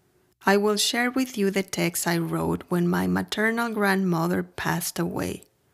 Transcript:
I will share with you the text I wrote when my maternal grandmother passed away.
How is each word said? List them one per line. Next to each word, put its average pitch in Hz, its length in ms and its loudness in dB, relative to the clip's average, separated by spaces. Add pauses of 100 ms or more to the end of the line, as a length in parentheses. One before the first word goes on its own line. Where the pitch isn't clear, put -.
(460)
I 196 120 6
will 208 200 2
share 240 320 0
with 254 280 -2
you 196 120 2
the 190 140 0
text 170 440 -2
I 170 100 2
wrote 165 520 -2
when 175 180 2
my 180 200 0
maternal 220 680 -2
grandmother 190 680 2
passed 170 560 -4
away. 170 440 -4 (300)